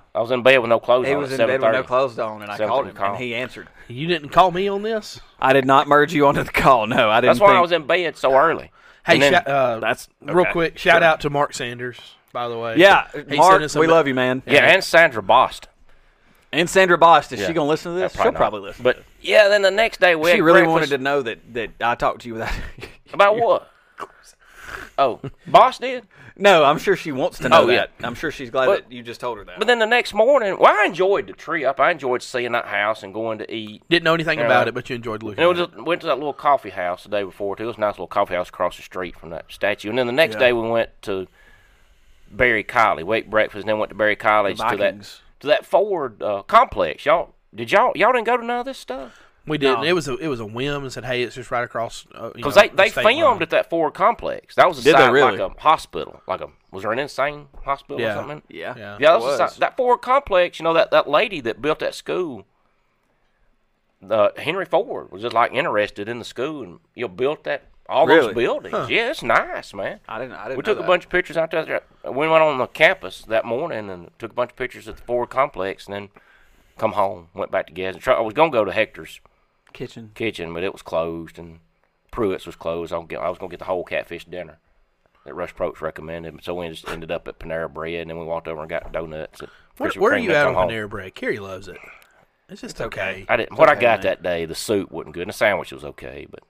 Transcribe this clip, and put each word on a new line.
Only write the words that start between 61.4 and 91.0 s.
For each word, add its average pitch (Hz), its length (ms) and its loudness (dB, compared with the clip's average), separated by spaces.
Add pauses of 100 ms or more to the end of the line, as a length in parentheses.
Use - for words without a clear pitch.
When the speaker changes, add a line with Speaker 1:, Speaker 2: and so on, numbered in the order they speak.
Speaker 1:
that 113 220 -6
built 151 160 -2
that - 160 -6
school, 147 500 -8 (1700)
uh, 104 260 2
Henry 175 300 -6
Ford, 165 440 -4
was 98 120 -16
just, 117 120 -6
like, 117 200 0
interested 107 560 -2
in 120 80 -8
the 104 80 -12
school 143 360 -10
and, 90 160 -18 (160)
you 113 100 -10
know, 113 40 -6
built 139 360 -4
that, 147 200 -8 (240)
all 131 180 2
Speaker 2:
Really? 151 200 6
Speaker 1:
those 107 80 -4
buildings. 170 420 -4
Speaker 3:
Huh. 151 140 -4
Speaker 1:
Yeah, 226 200 -2
it's - 120 -10
nice, 185 520 0
man. 127 340 -10
Speaker 2:
I 110 100 -10
didn't, 120 160 -12
I 92 140 -14
didn't 131 100 -8
Speaker 1:
We - 40 -8
Speaker 2:
know - 0 - (120)
Speaker 1:
took - 40 -12
a - 40 -8
Speaker 2:
that. - 40 -8
Speaker 1:
bunch 180 180 0
of - 60 -20
pictures 175 280 -4
out 160 120 -4
there. 147 300 -4 (240)
We 135 240 -4
went 160 140 6
on 151 160 0
the 120 80 -2
campus 156 560 -2
that 110 240 -2
morning 117 420 -6
and 87 300 -16
took 113 140 -12
a - 20 -20
bunch 120 160 -4
of - 60 -20
pictures 110 320 -10
at 104 100 -16
the - 40 -20
Ford 120 280 -4
complex 127 560 -4
and 101 80 -12
then 101 140 -12 (680)
come 110 160 -4
home, 95 400 -4
went 92 180 -8
back 92 180 -2
to - 40 -20
Gadsden. 92 300 -10
Try, 127 120 2
I - 60 0
was 110 140 -4
gonna 160 180 2
go 110 140 0
to 90 60 -6
Hector's 92 480 -6 (540)
Speaker 2:
Kitchen. 113 400 -16
Speaker 1:
Kitchen, 87 400 -8
but 85 80 -6
it 95 100 -4
was - 100 -16
closed 82 560 -6
and 82 200 -20 (520)
Pruitt's - 360 -4
was 82 100 -16
closed. 85 360 -8
I 85 40 -4
was 85 80 -8
gonna 82 40 -20
get, 76 120 -10
I 76 80 -4
was 90 100 -8
gonna 95 120 -14
get 87 80 -18
the 85 80 -16
whole 90 180 -4
catfish 82 400 -8
dinner 82 340 -16 (640)
that 67 100 -18
Rush 87 200 -10
Probst 87 280 -6
recommended. 78 600 -12
So 87 120 -8
we 87 140 -8
just 80 200 -16
ended 82 220 -12
up - 180 -8
at - 100 -16
Panera 80 340 -8
Bread, 82 280 -10
and 82 100 -12
then 82 80 -12
we 82 60 -12
walked 82 240 -8
over 80 120 -10
and 80 100 -12
got - 220 -8
donuts 78 500 -12
at - 60 -18 (280)
Speaker 3:
Where, 285 140 -6
Speaker 1:
Krispy - 80 -8
Speaker 3:
where - 140 2
are 202 40 2
Speaker 1:
Kreme 247 60 -2
Speaker 3:
you 214 80 -6
Speaker 1:
and 156 80 2
Speaker 3:
at 147 80 2
Speaker 1:
come 85 100 -2
Speaker 3:
on 90 120 0
Speaker 1:
home. - 20 -4
Speaker 3:
Panera 110 180 -8
Bread? 98 260 -14